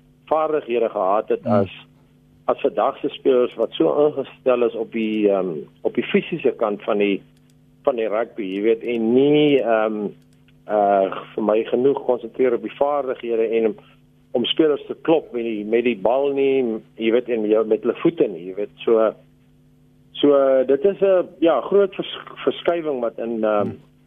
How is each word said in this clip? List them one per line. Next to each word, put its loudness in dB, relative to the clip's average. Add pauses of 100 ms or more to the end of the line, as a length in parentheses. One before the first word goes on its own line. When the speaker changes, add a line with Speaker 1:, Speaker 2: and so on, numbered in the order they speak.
(260)
Speaker 1:
vaardighede 0
gehad 0
het -2
Speaker 2:
Hmm. -4 (120)
Speaker 1:
as, -6 (800)
as 0
vandag -2
se -4
spelers 0
wat -4
so 2
ingestel -2
is -4
op -8
die, 0
ehm, 0 (280)
op -4
die -2
fisiese 0
kant -4
van -2
die, 0 (600)
van 0
die -2
rugby, -4
jy -6
weet, 0
en -2
nie, 4
ehm, 0 (600)
eh, 2 (240)
vir -4
my 2
genoeg 0
konsentreer -2
op -2
die -8
vaardighede -2 (100)
en 2
om, -2 (560)
om -2
spelers 0
te -10
klop 0
met -4
die, -4
met 2
die 0
bal 0
nie, 0 (160)
jy 0
weet, 0
en -2
jou, 4
met 0
hulle -2
voete 2
nie, -10
jy -10
weet, -6
so, 2 (1000)
so, 4
dit 2
is 0
'n, 4 (120)
ja, 2
groot 0
vers-, -10 (260)
verskywing -2
wat -4
in, -4
ehm, 0
Speaker 2:
Hmm. -10 (300)